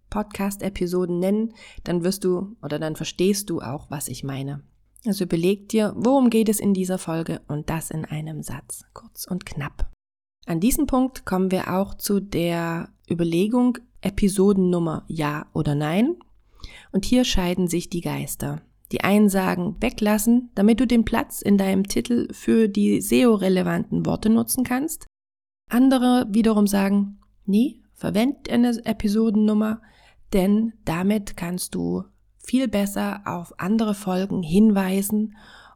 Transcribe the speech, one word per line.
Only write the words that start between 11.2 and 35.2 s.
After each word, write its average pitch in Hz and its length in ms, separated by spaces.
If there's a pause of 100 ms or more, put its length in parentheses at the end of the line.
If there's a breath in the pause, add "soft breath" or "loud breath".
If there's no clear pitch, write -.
kommen 185 240
wir 185 240
auch 196 200
zu 202 260
der 170 720 (200)
Überlegung, 196 680 (220)
Episodennummer 185 1080
ja 151 440
oder 151 220
nein. 180 420 (760 loud breath)
Und 196 120
hier 254 200
scheiden 180 440
sich 170 220
die 170 100
Geister. 143 640 (300)
Die - 100
einen 208 260
sagen, 180 520
weglassen, 226 760
damit 208 260
du 262 60
den 226 180
Platz - 380
in 202 160
deinem 196 300
Titel 233 440
für 226 360
die 202 320
seo-relevanten 185 1080
Worte 165 240
nutzen 233 340
kannst. 262 420 (640)
Andere 247 600
wiederum 208 360
sagen, 202 540 (260)
nee, 214 340 (120)
verwend 220 580
eine 240 340
Episodennummer, 214 960 (520 soft breath)
denn 208 420 (100)
damit 196 520
kannst 175 380
du 180 300 (400)
viel 262 240
besser 202 560
auf - 340
andere 214 360
Folgen 185 480
hinweisen 196 920 (400 loud breath)